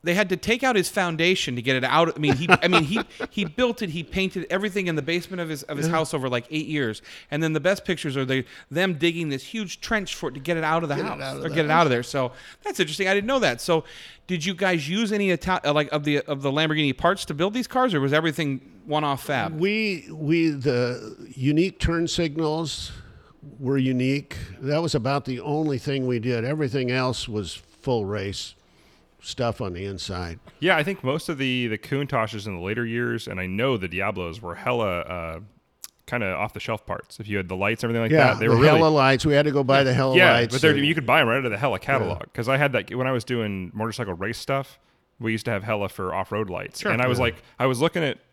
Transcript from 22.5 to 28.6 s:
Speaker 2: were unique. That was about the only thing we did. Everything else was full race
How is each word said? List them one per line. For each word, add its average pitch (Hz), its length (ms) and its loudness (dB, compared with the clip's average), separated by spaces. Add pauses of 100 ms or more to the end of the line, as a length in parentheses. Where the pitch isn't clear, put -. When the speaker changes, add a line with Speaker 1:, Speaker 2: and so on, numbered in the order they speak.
Speaker 2:
were 135 200 0
unique. 131 580 0 (240)
That 147 220 0
was 165 120 -2
about 139 300 0
the 123 160 -6
only 147 380 -2
thing 135 280 -2
we 123 140 0
did. 117 240 0
Everything 135 480 -2
else 127 360 -2
was 104 260 -6
full - 500 -4
race 98 480 -6 (680)